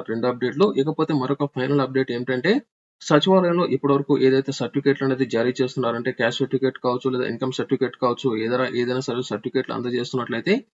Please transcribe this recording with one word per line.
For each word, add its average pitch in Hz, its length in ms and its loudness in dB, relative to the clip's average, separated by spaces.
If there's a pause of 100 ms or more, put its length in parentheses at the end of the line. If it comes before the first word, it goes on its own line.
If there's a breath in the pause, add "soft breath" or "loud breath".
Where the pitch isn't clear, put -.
రెండు 117 200 -2
అప్‌డేట్లు. 123 400 0 (100)
ఇకపోతే 156 360 0
మరొక 139 360 0
ఫైనల్ 139 340 0
అప్‌డేట్ 131 280 -2
ఏమిటంటే 127 420 0 (480)
సచివాలయంలో 175 680 4
ఇప్పటివరకు 143 540 2
ఏదైతే 131 300 4
సర్టిఫికెట్లు 135 540 0
అనేది 131 220 0
జారీ 117 240 2
చేస్తున్నారంటే 123 600 -2
క్యాస్ట్ 117 300 -2
సర్టిఫికెట్ 131 360 0
కావచ్చు 123 320 -2
లేదా 127 180 -2
ఇన్కమ్ 123 260 -4
సర్టిఫికెట్ 127 440 -2
కావచ్చు, 123 400 0
ఏదైనా, 123 360 0
ఏదైనా 123 280 0
సరే 127 220 -4
సర్టిఫికెట్లు 123 500 -4
అందజేస్తున్నట్లయితే 120 840 -2 (180)